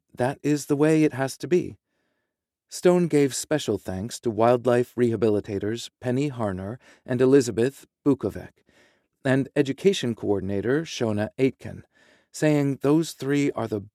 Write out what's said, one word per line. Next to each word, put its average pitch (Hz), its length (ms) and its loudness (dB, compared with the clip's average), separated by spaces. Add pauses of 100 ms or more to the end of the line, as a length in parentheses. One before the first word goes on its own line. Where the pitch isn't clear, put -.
(140)
that 127 300 -2
is 143 220 -2
the 147 100 0
way 156 280 4
it 151 100 2
has 131 240 -6
to 147 100 -10
be." 156 300 0 (880)
Stone 180 400 2
gave 143 280 2
special 131 420 -2
thanks 92 420 -8
to 120 120 -4
wildlife 120 640 2
rehabilitators 110 960 0 (100)
Penny 127 300 -2
Harner 104 480 -6 (260)
and 127 160 0
Elizabeth 131 640 4 (180)
Bukovic, 104 600 -2 (580)
and 131 320 0
education 135 600 0
coordinator 101 640 -2
Shona 110 560 -4
Aitken, - 480 -4 (460)
saying 143 500 0
those 151 320 2
three 143 380 -2
are 117 160 -4
the 104 280 -6